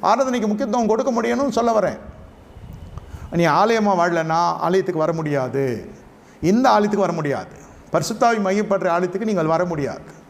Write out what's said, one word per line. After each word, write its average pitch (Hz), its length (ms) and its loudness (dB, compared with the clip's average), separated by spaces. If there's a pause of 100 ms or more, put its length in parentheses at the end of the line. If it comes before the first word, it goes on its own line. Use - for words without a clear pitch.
(120)
ஆராதனைக்கு 247 400 0
முக்கியத்துவம் 220 400 0
கொடுக்க 254 260 0
முடியும்னு 240 400 0
சொல்ல 233 220 2
வரேன். 180 200 -2 (1400)
நீ 170 60 4 (160)
ஆலயமா 214 380 2
வாழலன்னா 165 400 0 (280)
ஆலயத்துக்கு 175 360 0
வர 165 160 0
முடியாது. 135 460 -2 (880)
இந்த 247 140 4 (100)
ஆலயத்துக்கு 208 320 2
வர 170 120 -2
முடியாது. 139 340 -4 (400)
பரிசுத்தாவி 220 540 2
மையப்படுற 196 480 0
ஆலயத்துக்கு 185 360 -2
நீங்கள் 165 240 2
வர 175 180 2
முடியாது. 139 360 -6 (200)